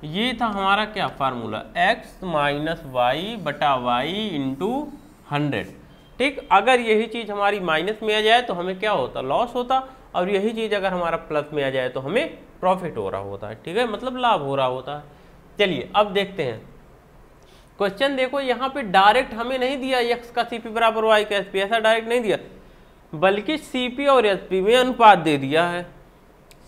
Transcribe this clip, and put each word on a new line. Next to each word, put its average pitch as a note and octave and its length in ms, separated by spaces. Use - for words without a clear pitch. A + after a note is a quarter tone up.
ये G#3 380
था A#3+ 60
हमारा G3+ 380
क्या G3 240
formula, A#2+ 480
x G#3+ 440
minus D#3 640
y C3+ 500
बटा D3 420
y C#3 580
into C3+ 340
hundred, C#3+ 420
ठीक। C#4 200
अगर A3 280
यही A3 280
चीज़ A3 240
हमारी G3+ 300
minus F3 420
में G#3+ 140
आ G#3+ 40
जाए A3+ 200
तो A#3 120
हमें F3+ 260
क्या G#3+ 120
होता, B2+ 300
loss E3+ 340
होता, C4 280
और F3+ 140
यही G#3 240
चीज़ A3 220
अगर F#3+ 180
हमारा E3+ 240
plus D3 260
में D3 100
आ C3+ 60
जाए B2+ 200
तो C3 100
हमें G3+ 380
profit F#3 380
हो G2 120
रहा G2 120
होता G2+ 260
है, A2 80
ठीक E3+ 120
है, A#3+ 100
मतलब B3 300
लाभ A3+ 240
हो C#3 140
रहा C3 120
होता C3 300
है। D3 60
चलिए D#3+ 360
अब G3+ 180
देखते F#3+ 300
हैं A2+ 320
Question। G3+ 380
देखो B3+ 240
यहाँ B3+ 300
पे C#4+ 120
direct A3 520
हमें A#3+ 260
नहीं C4 180
दिया C4 220
एक्स A#3 320
का A#3+ 120
सीपी A#3 260
बराबर A3 340
वाई G#3+ 220
का G#3 100
एसपी, F#3+ 240
ऐसा G3+ 200
direct A3 300
नहीं A#3+ 120
दिया, F3+ 160
बल्कि G3+ 440
सीपी B3+ 500
और B3+ 180
एसपी F#3+ 360
में G#3+ 140
अनुपात A#3+ 420
दे D3+ 200
दिया D3 300
है। F3 160